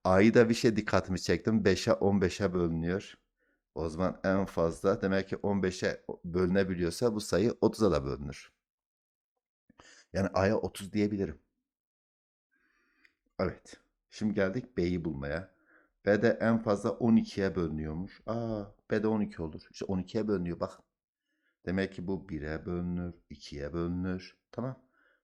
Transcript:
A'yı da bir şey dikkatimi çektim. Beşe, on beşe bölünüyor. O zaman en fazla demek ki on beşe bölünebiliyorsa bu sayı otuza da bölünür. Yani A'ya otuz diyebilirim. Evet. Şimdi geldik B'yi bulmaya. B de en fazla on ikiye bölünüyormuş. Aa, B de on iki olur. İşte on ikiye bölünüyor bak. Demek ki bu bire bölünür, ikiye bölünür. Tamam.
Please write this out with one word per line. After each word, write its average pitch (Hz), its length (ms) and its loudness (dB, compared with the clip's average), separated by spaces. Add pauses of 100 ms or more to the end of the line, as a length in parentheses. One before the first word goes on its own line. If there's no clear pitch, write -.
A'yı 98 300 8
da 117 160 8
bir 117 40 2
şey 113 220 2
dikkatimi 95 460 0
çektim. 101 440 0
Beşe, 98 280 4
on 101 280 4
beşe 92 320 0
bölünüyor. 87 600 -2 (600)
O 80 140 -4
zaman 85 340 -2
en 95 220 2
fazla 87 560 0
demek 95 280 0
ki - 80 -4
on 98 260 0
beşe 92 420 -2 (200)
bölünebiliyorsa 92 880 0
bu 104 60 -2
sayı 101 400 2
otuza 107 300 2
da 71 140 0
bölünür. 67 460 -8 (1600)
Yani 92 200 0
A'ya 98 240 4
otuz 92 360 -6
diyebilirim. 101 460 0 (2000)
Evet. - 420 -6 (280)
Şimdi 107 240 -4
geldik 98 440 -2
B'yi 87 280 0
bulmaya. 73 480 -6 (520)
B 104 160 4
de 113 200 4
en 113 180 2
fazla 107 320 0
on 113 240 4
ikiye 101 400 0
bölünüyormuş. 78 720 -6
Aa, 113 360 -6 (280)
B 107 120 0
de 110 40 0
on 107 140 0
iki 98 200 -6
olur. 82 200 -8 (100)
İşte - 140 -10
on 95 140 -2
ikiye 107 280 -4
bölünüyor 87 320 -2
bak. - 200 -6 (840)
Demek 95 280 -2
ki 90 140 -10
bu 95 220 -6
bire 78 360 -8
bölünür, 87 480 -6 (160)
ikiye 73 440 -12
bölünür. 90 640 -4 (140)
Tamam. 127 280 -8 (440)